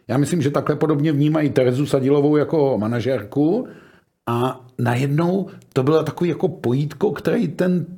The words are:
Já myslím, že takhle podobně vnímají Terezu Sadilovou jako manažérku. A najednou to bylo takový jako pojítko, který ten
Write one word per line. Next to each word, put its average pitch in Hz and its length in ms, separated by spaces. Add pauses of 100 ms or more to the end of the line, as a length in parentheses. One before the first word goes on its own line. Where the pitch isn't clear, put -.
Já 113 100
myslím, 147 240
že 139 80
takhle 147 260
podobně 151 360
vnímají 151 380
Terezu 127 360
Sadilovou 143 500
jako 139 420
manažérku. 120 880 (600)
A 123 380 (140)
najednou 147 680 (260)
to 135 100
bylo 156 200
takový 165 280
jako 156 180
pojítko, 143 640
který - 380
ten 180 380 (120)